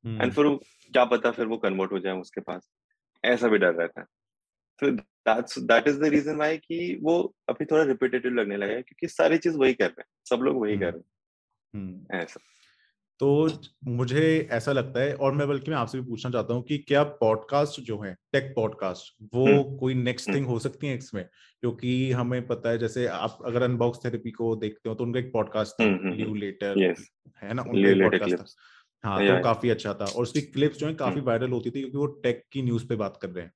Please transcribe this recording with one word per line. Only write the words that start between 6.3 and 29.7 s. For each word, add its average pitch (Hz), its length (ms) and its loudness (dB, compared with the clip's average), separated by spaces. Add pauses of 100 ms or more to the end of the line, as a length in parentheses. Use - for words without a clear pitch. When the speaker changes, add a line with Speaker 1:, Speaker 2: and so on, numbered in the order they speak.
Speaker 2:
why 151 200 0
कि 175 440 -8
वो 170 340 0 (140)
अभी - 160 -4
थोड़ा 156 180 4
रिपिटिटिव 127 500 0
लगने 101 240 0
लगा 101 160 -2
है, 123 80 -6
क्योंकि - 260 -10
सारी 160 300 2
चीज 165 180 0
वही 131 180 4
कर 98 140 2
रहे - 140 -8
हैं, - 60 -20 (180)
सब 123 180 0
लोग 135 180 0
वही 104 120 0
Speaker 1:
हम्म। 95 120 0
Speaker 2:
कर 85 80 -2
रहे 73 60 -14
हैं। - 100 -20 (680)
Speaker 1:
हम्म। 95 420 -8
Speaker 2:
ऐसा। 82 220 -8 (800)
Speaker 1:
तो 143 300 4 (340)
मुझे 139 680 2
ऐसा 117 200 0
लगता 131 280 0
है, 139 160 0
और 135 180 0
मैं 147 140 0
बल्कि 139 240 -4
मैं 151 60 -2
आपसे 131 220 -4
भी 123 60 -8
पूछना 120 260 -6
चाहता 113 220 -2
हूँ 120 100 -4
कि 147 140 -4
क्या 143 260 2
पॉडकास्ट 143 800 0
जो 113 180 -8
है, 95 160 -10 (180)
टेक 135 220 -2
पॉडकास्ट, 107 800 -4
वो 135 300 6
Speaker 2:
हम्म। 135 140 -8
Speaker 1:
कोई 131 160 -2
नेक्स्ट 123 360 -2
Speaker 2:
हम्म। 190 80 0
Speaker 1:
थिंग 135 100 -2
हो 117 120 -2
सकती 143 280 -6
है 127 100 -4
इसमें? 101 280 -10 (360)
क्योंकि 123 500 -2
हमें 123 360 -2
पता 120 220 -4
है, 117 80 0
जैसे 120 300 -2
आप 95 380 -6
अगर 123 160 0
अनबॉक्स 120 440 0
थेरेपी 113 260 -6
को 113 240 -2
देखते 107 340 -8
हो, 110 60 -4
तो 123 80 -6
उनका 120 160 -2
एक 127 140 -8
पॉडकास्ट 107 480 -2
था, 110 40 4
Speaker 2:
हम्म, 98 100 4
हम्म, 92 120 -6
हम्म। 107 160 -4
Speaker 1:
ल्यू 107 100 -4
लेटर, 98 600 0
Speaker 2:
Yes। - 100 -10 (400)
Speaker 1:
है 101 100 -8
ना? 127 80 -4
उनका 131 160 -2
Speaker 2:
ल्यू 196 120 6
Speaker 1:
एक 95 80 8
Speaker 2:
लेटर 95 120 6
Speaker 1:
पॉडकास्ट 92 220 2
था। 90 40 2
Speaker 2:
क्लिप्स। - 200 -12 (480)
Speaker 1:
हाँ, 98 180 -2
Speaker 2:
या, 98 80 6
Speaker 1:
तो 92 40 6
Speaker 2:
या। 90 80 4
Speaker 1:
काफी 117 280 2
अच्छा 107 240 -2